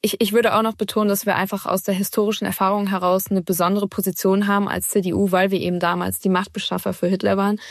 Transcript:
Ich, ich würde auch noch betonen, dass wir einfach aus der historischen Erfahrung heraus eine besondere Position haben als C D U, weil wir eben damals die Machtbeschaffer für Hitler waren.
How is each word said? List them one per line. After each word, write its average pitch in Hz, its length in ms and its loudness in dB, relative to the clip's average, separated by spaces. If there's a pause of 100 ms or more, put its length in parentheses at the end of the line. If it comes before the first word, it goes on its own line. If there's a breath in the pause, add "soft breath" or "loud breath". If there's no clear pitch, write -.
Ich, - 160 -2
ich 226 140 0
würde 226 220 4
auch 220 80 6
noch 220 140 0
betonen, 208 340 0
dass 196 160 0
wir 190 100 2
einfach 196 300 -2
aus - 160 0
der 202 100 -2
historischen 202 540 0
Erfahrung 196 400 0
heraus 185 440 0
eine 190 120 2
besondere 185 440 0
Position 190 600 0
haben 202 200 0
als - 220 -4
C 202 140 0
D 180 100 -2
U, 196 180 0
weil 190 200 2
wir 190 100 0
eben 180 180 -2
damals 175 420 -2
die 190 100 0
Machtbeschaffer 185 640 -2
für - 120 -4
Hitler 196 300 0
waren. 196 240 0 (100)